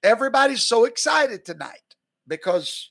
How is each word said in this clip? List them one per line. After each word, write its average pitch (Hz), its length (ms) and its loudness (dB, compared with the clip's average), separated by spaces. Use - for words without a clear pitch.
everybody's 262 600 2
so 233 200 4
excited 269 600 -2
tonight - 500 -16
because 156 640 -4